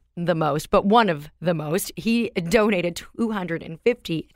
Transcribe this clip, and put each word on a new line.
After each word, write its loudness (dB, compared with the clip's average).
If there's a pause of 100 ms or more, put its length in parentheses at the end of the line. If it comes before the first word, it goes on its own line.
(160)
the 0
most, -2
but 4
one 6
of -4 (100)
the 0
most. -4
He -2
donated 0
two -6
hundred -6
and -14
fifty -2